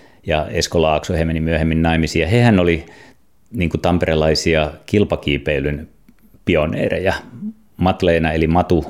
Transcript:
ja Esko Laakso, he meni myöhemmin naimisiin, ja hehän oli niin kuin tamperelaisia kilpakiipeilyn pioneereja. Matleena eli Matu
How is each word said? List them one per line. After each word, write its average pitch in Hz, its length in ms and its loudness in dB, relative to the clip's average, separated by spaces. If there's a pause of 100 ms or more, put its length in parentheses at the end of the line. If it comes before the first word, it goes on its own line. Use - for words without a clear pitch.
(260)
ja 76 220 -2
Esko 85 340 -2
Laakso, 78 320 0
he 82 120 0
meni 80 160 -2
myöhemmin 80 400 0
naimisiin, 82 400 0
ja 78 60 0
hehän 117 320 4
oli 85 260 0 (680)
niin 85 180 -2
kuin - 120 -4
tamperelaisia 78 920 2 (140)
kilpakiipeilyn 73 1040 -2 (560)
pioneereja. 85 680 0 (640)
Matleena 85 540 2
eli 80 160 0
Matu 85 420 2